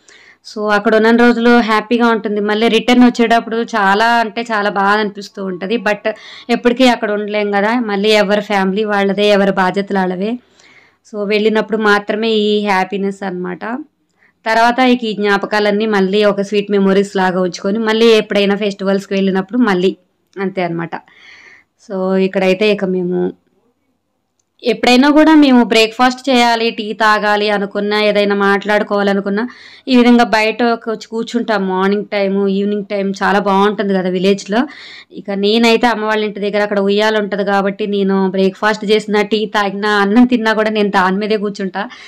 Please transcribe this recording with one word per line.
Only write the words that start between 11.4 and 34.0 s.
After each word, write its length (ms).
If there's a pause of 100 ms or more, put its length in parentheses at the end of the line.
మాత్రమే 400 (180)
ఈ 40 (180)
హ్యాపీనెస్ 520
అన్నమాట. 420 (840)
తర్వాత 320 (160)
ఇక 160
ఈ 100
జ్ఞాపకాలన్నీ 720
మళ్ళీ 260 (120)
ఒక 160
స్వీట్ 260
మెమొరీస్ 460
లాగా 260
ఉంచుకొని 320
మళ్ళీ 300 (120)
ఎప్పుడైనా 440
ఫెస్టివల్స్‌కి 500
వెళ్ళినప్పుడు 460 (100)
మళ్ళీ 220 (520)
అంతే 180
అన్నమాట. 320 (920)
So 80 (320)
ఇక్కడైతే 500
ఇక 80 (120)
మేము 260 (1400)
ఎప్పుడైనా 540
కూడా 180
మేము 360
బ్రేక్‌ఫాస్ట్ 580
చేయాలి, 420
టీ 140 (160)
తాగాలి 500
అనుకున్నా, 520
ఏదైనా 320
మాట్లాడుకోవాలనుకున్నా 1080 (460)
ఈ 80
విధంగా 280 (100)
బయట 280
వచ్చి 480
కూర్చుంటాం. 580
మార్నింగ్ 440
టైమ్, 360
ఈవినింగ్ 440
టైమ్ 200 (100)
చాలా 260
బాగుంటుంది 460
కదా 160